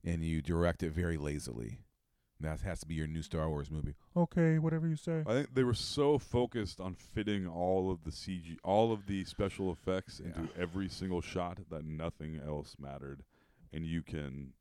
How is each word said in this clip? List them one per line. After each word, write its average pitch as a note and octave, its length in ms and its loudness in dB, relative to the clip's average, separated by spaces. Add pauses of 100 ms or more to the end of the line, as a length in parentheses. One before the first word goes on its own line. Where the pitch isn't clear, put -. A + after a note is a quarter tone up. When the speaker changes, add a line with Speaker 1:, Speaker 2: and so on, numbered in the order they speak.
Speaker 1:
And E2+ 200 0
you D#2+ 200 2
direct E2+ 400 2
it D#2+ 80 0
very E2+ 260 2
lazily. C2+ 600 -4 (640)
That D#2 200 -2
has F2 200 -4
to - 40 -10
be D#2+ 100 -4
your D#2 120 0
new D#2+ 140 -2
Star D#2 260 -2
Wars D2 240 -2
movie. D2+ 240 -4 (220)
Speaker 2:
Okay, E3 420 4
whatever D#3+ 280 0
you D#3 100 0
say. D#3+ 280 -2
Speaker 3:
I A2 80 0
think C3+ 200 2
they C3 100 6
were B2 100 6
so C#3+ 460 4
focused A#2 640 0
on F#2 140 -4
fitting G2+ 520 0
all F#2 420 2
of E2+ 140 -2
the D#2+ 80 -6
C F#2 280 -6
G, E2 240 -10
all A2 280 6
of G2+ 140 -2
the G2 180 0
special G2 480 -2
effects - 480 -4
into E2+ 220 -6
Speaker 1:
Yeah. D#2+ 60 -2 (140)
Speaker 3:
every F2+ 280 -2
single F2+ 320 -2
shot F2+ 380 -4 (100)
that D#2 160 -6
nothing D#2 600 -6
else D2 320 -4
mattered, C#2 460 -10 (480)
and D#2+ 140 -4
you E2 180 -2
can C#2 580 -8